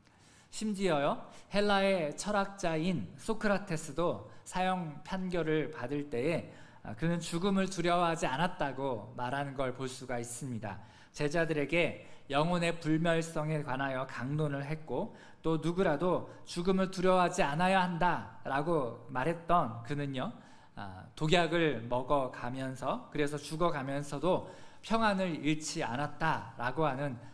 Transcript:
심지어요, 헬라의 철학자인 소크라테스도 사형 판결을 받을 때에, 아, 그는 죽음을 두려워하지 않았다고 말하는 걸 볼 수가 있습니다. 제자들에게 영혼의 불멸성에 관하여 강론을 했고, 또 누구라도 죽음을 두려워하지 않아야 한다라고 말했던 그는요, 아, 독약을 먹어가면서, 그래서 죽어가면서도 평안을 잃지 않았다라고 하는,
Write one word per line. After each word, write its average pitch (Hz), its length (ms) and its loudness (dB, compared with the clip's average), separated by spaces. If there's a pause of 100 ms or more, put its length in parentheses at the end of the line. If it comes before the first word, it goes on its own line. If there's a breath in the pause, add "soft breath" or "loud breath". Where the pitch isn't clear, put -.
(500 loud breath)
심지어요, 190 800 0 (240 loud breath)
헬라의 196 640 4
철학자인 180 1000 0
소크라테스도 175 1120 0 (140 loud breath)
사형 180 580 -2
판결을 170 680 0
받을 143 380 -4
때에, 151 440 -2 (300 loud breath)
아, 110 120 -10
그는 170 240 0
죽음을 190 500 0
두려워하지 175 580 2
않았다고 131 880 -2
말하는 135 380 -4
걸 131 180 -2
볼 131 160 -6
수가 123 300 -6
있습니다. 113 600 -8 (380 loud breath)
제자들에게 151 880 0 (220 loud breath)
영혼의 165 500 2
불멸성에 156 840 2
관하여 131 420 -2
강론을 139 600 -2
했고, 151 500 -4 (260 loud breath)
또 160 160 2
누구라도 165 720 2 (160 loud breath)
죽음을 190 460 2
두려워하지 185 500 4
않아야 180 400 4
한다라고 147 1300 0
말했던 135 720 2
그는요, 143 480 -4 (440 loud breath)
아, 92 300 -12 (100)
독약을 156 720 4
먹어가면서, 131 1200 -2
그래서 147 240 0
죽어가면서도 143 1160 -2 (300 loud breath)
평안을 190 600 0
잃지 151 400 -2
않았다라고 127 1040 -2
하는, 135 320 -2 (160 loud breath)